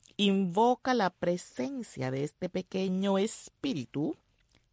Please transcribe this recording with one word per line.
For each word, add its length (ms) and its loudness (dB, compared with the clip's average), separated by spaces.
invoca 760 2
la 180 2
presencia 960 -4
de 140 -2
este 260 -6
pequeño 680 0
espíritu 1000 -2